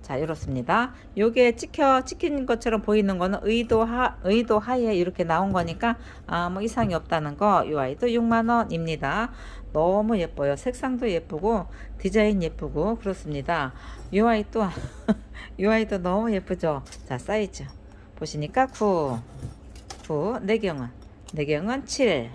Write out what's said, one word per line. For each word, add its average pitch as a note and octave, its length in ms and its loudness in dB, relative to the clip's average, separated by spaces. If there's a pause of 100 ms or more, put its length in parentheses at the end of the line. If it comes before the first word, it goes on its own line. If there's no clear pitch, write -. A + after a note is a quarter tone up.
자, C#3 80 -4
이렇습니다. D#3 760 0 (240)
요게 A#3 400 4
찍혀, C4+ 480 2
찍힌 C#4+ 400 -2
것처럼 A3+ 360 0
보이는 G3+ 360 4
거는 F#3 240 0
의도 A3+ 420 2
하-, A#3+ 400 0
의도 A3 340 4
하에 A3+ 380 2
이렇게 F3 300 0
나온 E3+ 260 2
거니까 F#3 460 0 (280)
아무 F3 380 -2
이상이 A3+ 300 0
없다는 D#3 420 -2
거. F3+ 340 4
요 D3+ 80 0
아이도 C#3+ 320 0
육만 A3+ 380 4
원입니다. E3 840 0 (420)
너무 G3+ 440 4
예뻐요. D3 380 0
색상도 B3 540 -2
예쁘고 F3 560 0 (320)
디자인 G#3 440 4
예쁘고 D#3+ 580 -2
그렇습니다. D3+ 760 -4 (420)
요 A3 140 6
아이 G#3+ 200 2
또, A3+ 140 0
<laughs> - 960 -4
요 G3+ 120 4
아이도 G#3+ 260 2
너무 F#3+ 340 0
예쁘죠? E3+ 520 -2 (220)
자, B2+ 120 -6
사이즈 F#3+ 480 -4 (500)
보시니까 D3+ 520 0
구, E3+ 500 0 (920)
구, E3+ 340 -2
내경은, F#3+ 460 -2 (460)
내경은 D#3+ 520 -2
칠. D3 500 2